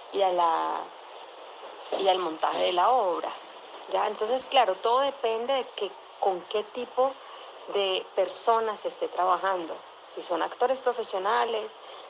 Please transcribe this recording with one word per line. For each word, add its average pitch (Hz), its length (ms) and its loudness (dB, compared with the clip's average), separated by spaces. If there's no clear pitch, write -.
y 196 80 2
a 185 100 6
la, 165 480 2
y 190 80 4
al 185 100 6
montaje 160 460 0
de 185 80 4
la 180 160 4
obra, 196 400 2
¿ya? 190 140 2
Entonces, 220 400 0
claro, 208 300 6
todo 247 240 4
depende 240 520 0
de 254 120 2
que, 190 140 -4
con 180 300 2
qué 208 160 0
tipo 254 480 0
de 190 400 0
personas 220 640 2
se 175 80 -2
esté - 200 -4
trabajando. 180 680 0
Si 165 140 -10
son 165 180 0
actores 247 380 0
profesionales, 226 960 0